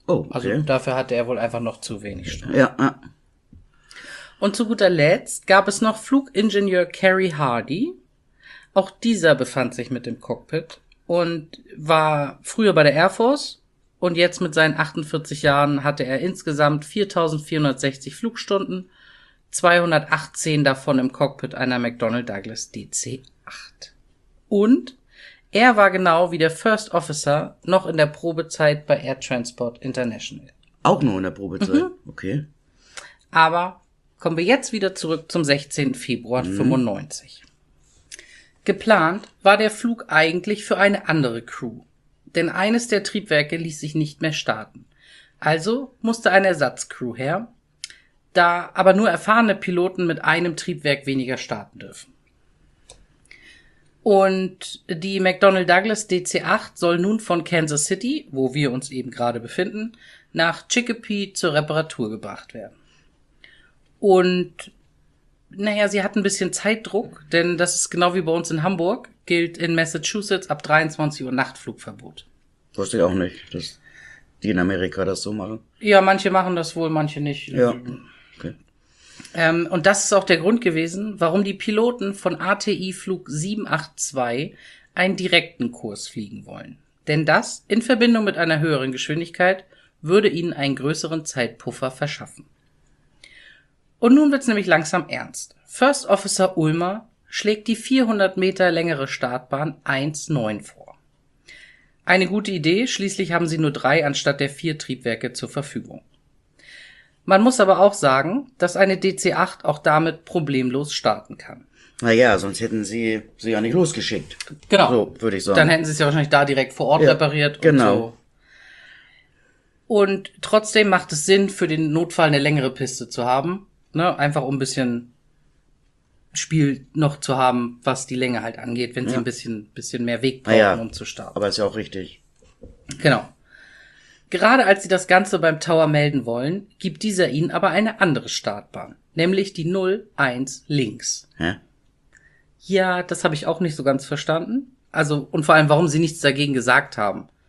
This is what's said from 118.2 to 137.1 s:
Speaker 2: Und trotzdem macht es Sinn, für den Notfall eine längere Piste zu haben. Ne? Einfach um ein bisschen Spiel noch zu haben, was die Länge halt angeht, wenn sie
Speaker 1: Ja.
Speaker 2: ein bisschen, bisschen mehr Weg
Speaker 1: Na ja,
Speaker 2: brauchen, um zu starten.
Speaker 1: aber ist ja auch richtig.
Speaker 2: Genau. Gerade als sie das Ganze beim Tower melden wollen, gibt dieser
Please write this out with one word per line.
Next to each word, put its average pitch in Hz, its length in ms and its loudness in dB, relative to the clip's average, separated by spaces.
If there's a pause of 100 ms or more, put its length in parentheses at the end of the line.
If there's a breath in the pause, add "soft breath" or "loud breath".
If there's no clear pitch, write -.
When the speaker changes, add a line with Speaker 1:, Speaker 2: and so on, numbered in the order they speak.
Speaker 2:
Und 196 420 2 (100)
trotzdem 214 480 2
macht 185 240 0
es 151 140 -4
Sinn, 196 240 4
für 185 160 -2
den 156 260 0
Notfall 165 360 2
eine 147 100 4
längere 139 340 2
Piste 127 360 -8
zu - 160 -6
haben. 165 420 -2 (260)
Ne? 160 260 0
Einfach 143 260 0
um 139 120 -2
ein - 20 -4
bisschen 123 540 -4 (1200)
Spiel 143 640 -2
noch 151 260 0
zu 135 160 -2
haben, 123 460 0
was 127 240 -4
die 131 80 -8
Länge 123 280 -2
halt 117 160 -10
angeht, 120 380 -6
wenn 127 100 -4
sie 123 80 -4
Speaker 1:
Ja. 127 40 -2
Speaker 2:
ein 120 60 -4
bisschen, 113 500 -8
bisschen 120 300 -8
mehr 117 180 -4
Weg 131 240 -2
Speaker 1:
Na 110 80 6
ja, 104 200 8
Speaker 2:
brauchen, 110 140 -6
um 104 40 -12
zu - 120 -12
starten. - 320 -14
Speaker 1:
aber 101 120 0
ist 95 100 -4
ja 107 60 0
auch 98 120 -4
richtig. 98 460 -10 (800)
Speaker 2:
Genau. 127 260 2 (1040 soft breath)
Gerade 220 360 4
als 196 160 4
sie 175 80 -12
das 185 160 2
Ganze 190 320 4
beim 156 200 2
Tower 160 280 2
melden 147 400 2
wollen, 139 400 -4 (120)
gibt - 240 -6
dieser 185 280 0